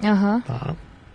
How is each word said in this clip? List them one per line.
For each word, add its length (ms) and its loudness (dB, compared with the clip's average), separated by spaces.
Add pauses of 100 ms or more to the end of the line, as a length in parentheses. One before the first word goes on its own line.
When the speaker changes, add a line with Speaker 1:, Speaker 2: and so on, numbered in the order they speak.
Speaker 1:
Aham. 380 2
Speaker 2:
Tá. 340 -8 (400)